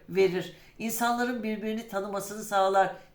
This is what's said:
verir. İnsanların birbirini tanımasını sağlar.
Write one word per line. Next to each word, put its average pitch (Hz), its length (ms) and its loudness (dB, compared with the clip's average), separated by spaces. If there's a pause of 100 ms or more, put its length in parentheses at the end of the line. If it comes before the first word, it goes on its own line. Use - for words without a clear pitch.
verir. 180 460 2 (240)
İnsanların 240 640 -2
birbirini 220 440 -4
tanımasını 196 560 -6
sağlar. 190 520 4 (200)